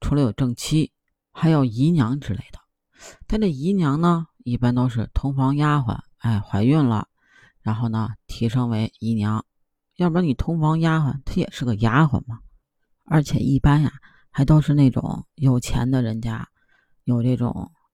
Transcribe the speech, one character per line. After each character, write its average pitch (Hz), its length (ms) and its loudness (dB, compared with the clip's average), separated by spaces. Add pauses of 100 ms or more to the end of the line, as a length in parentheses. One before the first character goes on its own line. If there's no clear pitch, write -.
除 - 140 -2
了 143 80 2
有 113 100 0
正 123 220 -4
妻， - 360 -2 (420)
还 156 180 0
有 147 140 4
姨 123 260 0
娘 139 280 0
之 131 140 -8
类 90 60 -4 (120)
的。 - 80 -20 (680)
但 214 120 -2
这 214 120 2
姨 151 240 -2
娘 156 260 2
呢， 165 260 2 (120)
一 120 180 -4
般 123 180 2
都 127 140 0
是 117 240 -4
同 135 220 -2
房 135 220 0
丫 147 220 2
鬟， 113 200 -4 (200)
哎， 107 220 -2
怀 101 240 -2
孕 147 180 4
了， 117 260 0 (520)
然 110 140 -4
后 117 160 -4
呢， 110 240 -4 (120)
提 - 220 -4
升 120 220 -2
为 110 200 -2 (100)
姨 113 120 -2
娘。 107 320 -2 (520)
要 175 120 0
不 160 60 -2
然 180 100 0
你 147 80 0
同 165 260 -4
房 160 220 0
丫 160 180 2
鬟， 139 260 -2
她 - 100 -8
也 175 160 -2
是 - 160 -8
个 120 100 0
丫 113 280 4
鬟 - 220 0
嘛。 113 120 -12 (680)
而 156 180 2
且 139 160 -2
一 135 200 2
般 147 240 4
呀， 139 100 -2 (380)
还 139 160 0
都 156 160 6
是 147 100 0
那 143 160 6
种 - 460 -4
有 131 260 2
钱 123 300 -2
的 131 100 0
人 113 220 -4
家， 113 260 -8 (560)
有 120 180 0
这 127 140 0
种 120 340 -6 (240)